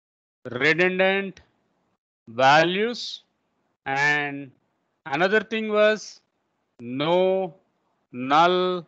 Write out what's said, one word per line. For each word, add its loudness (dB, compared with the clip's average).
redundant 0
values. 2
And -2
another 0
thing -8
was 0
no -2
null 0